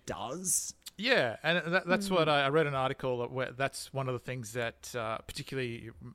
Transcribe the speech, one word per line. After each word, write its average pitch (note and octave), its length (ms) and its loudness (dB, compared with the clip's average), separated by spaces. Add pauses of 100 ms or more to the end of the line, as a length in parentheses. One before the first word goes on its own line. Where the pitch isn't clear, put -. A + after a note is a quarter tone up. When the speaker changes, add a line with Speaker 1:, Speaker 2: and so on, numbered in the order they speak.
Speaker 1:
does. B2+ 680 -2 (220)
Speaker 2:
Yeah, F#3+ 480 2
and E3 140 4 (160)
that, F3+ 120 2
that's G3 240 2
what E3+ 160 6
Speaker 3:
Mm. D#3 60 4
Speaker 2:
I, C#3+ 140 6
I - 20 4
read D3+ 180 4
an C#3+ 80 -2
article C3 440 0
that A#2+ 120 -2
where B2+ 220 -4
that's C3 420 -4
one C3+ 140 -2
of B2+ 60 0
the A#2+ 40 -4
things A#2+ 360 -8
that, A#2 420 -4
uh, A2+ 220 -2
particularly A#2+ 720 -6 (240)